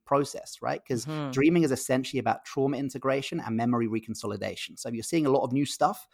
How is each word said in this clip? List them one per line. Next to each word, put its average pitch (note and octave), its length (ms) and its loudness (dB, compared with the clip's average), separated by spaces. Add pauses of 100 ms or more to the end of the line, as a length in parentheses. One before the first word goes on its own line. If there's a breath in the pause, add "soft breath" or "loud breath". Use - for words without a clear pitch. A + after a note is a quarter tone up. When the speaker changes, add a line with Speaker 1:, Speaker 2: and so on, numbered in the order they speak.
Speaker 1:
processed, - 560 -2
right? B2+ 240 -4
'Cause A#2+ 200 -2
Speaker 2:
Mm-hmm. D3 260 -6
Speaker 1:
dreaming D#3+ 320 6
is C#3 60 4
essentially C3 480 -2
about A2+ 260 0
trauma C#3 340 0
integration C3+ 640 -2
and A2+ 160 -2
memory A#2 300 2
reconsolidation. G#2 920 -6
So - 100 -10
if A#2+ 60 -6
you're A2 80 -6
seeing E3 240 0
a C3+ 40 6
lot C3+ 140 4
of B2 80 -2
new C#3 140 2
stuff, - 480 0